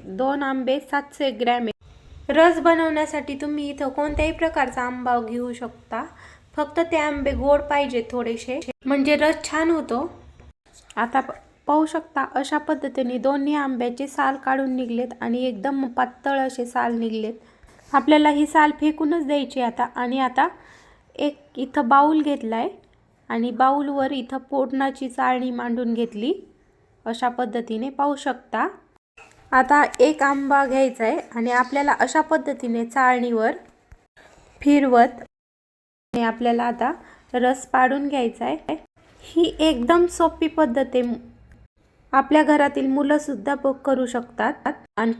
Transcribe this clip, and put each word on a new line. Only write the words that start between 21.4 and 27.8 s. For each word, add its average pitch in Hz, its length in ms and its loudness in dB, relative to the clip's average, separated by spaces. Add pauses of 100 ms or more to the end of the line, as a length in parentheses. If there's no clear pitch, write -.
इथं 269 320 -2
बाउल 294 340 4
घेतलाय 262 480 -4 (600)
आणि 233 220 -2
बाउलवर 269 600 0
इथं 262 260 -6
पोटणाची 269 720 -4
चाळणी 254 420 -2
मांडून 240 420 -4
घेतली. 226 400 -4 (720)
अशा 233 240 -4
पद्धतीने 240 600 -6